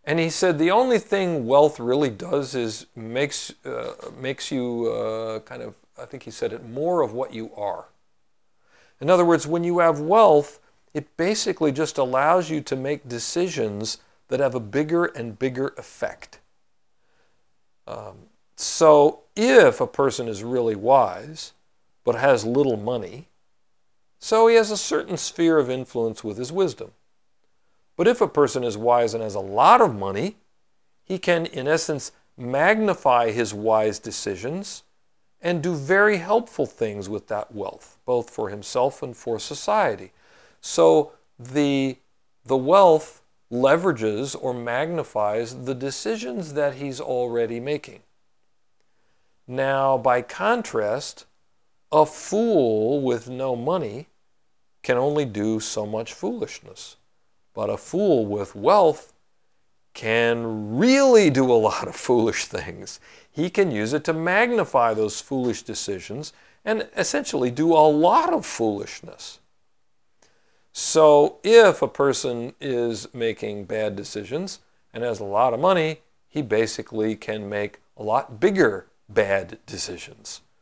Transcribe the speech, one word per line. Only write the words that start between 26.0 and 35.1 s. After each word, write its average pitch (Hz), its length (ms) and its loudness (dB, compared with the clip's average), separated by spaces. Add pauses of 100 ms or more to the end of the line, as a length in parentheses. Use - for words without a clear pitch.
with 104 120 -8
his 127 140 -8
wisdom. 156 400 -4 (1040)
But 175 120 2
if 240 140 2
a 190 60 2
person 139 360 2
is 113 120 -2
wise 117 380 2
and 113 80 -4
has 107 140 -6
a 101 40 -4
lot 120 400 6
of 190 140 4
money, 101 440 -6 (680)
he 185 160 -8
can, 170 260 0
in 135 220 -8
essence, 156 440 -2 (240)
magnify 139 920 2
his 107 240 -2
wise 107 460 0
decisions 117 840 -8 (580)